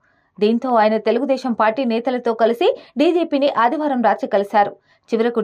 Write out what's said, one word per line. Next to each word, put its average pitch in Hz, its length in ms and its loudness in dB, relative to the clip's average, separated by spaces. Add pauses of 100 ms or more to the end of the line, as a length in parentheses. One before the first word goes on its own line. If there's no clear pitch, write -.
(380)
దీంతో 233 300 0 (140)
ఆయన 220 140 2 (120)
తెలుగుదేశం 254 440 -2 (100)
పార్టీ 220 200 0 (120)
నేతలతో 240 400 -2 (100)
కలిసి 233 260 2 (280)
డీజీపీని 320 520 2 (140)
ఆదివారం 277 440 -2
రాత్రి 220 280 -2
కలిశారు. 202 360 0 (380)
చివరకు 233 340 0